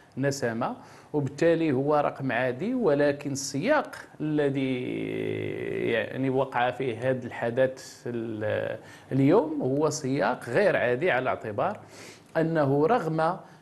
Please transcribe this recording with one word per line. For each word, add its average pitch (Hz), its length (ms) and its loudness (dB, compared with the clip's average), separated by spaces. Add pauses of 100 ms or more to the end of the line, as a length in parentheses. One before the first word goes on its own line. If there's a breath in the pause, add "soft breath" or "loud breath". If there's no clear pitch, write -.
(180 loud breath)
نسمة، 135 580 -2 (360 loud breath)
وبالتالي 165 600 2
هو 139 240 2
رقم 147 360 0
عادي. 127 420 0
ولكن 143 580 2
السياق 180 640 -2 (240)
الذي 139 600 0 (1120)
يعني 127 380 -2
وقع 127 400 0
فيه 127 400 -2
هذا 123 160 -2
الحدث 127 800 -2
ال-، 110 720 -4 (340 loud breath)
اليوم 208 500 4
هو 143 280 2
سياق 147 580 -2
غير 156 280 4
عادي، 123 340 2
على 127 200 2
اعتبار 117 480 -2 (580 loud breath)
أنه 156 500 4
رغم 160 500 2 (260 loud breath)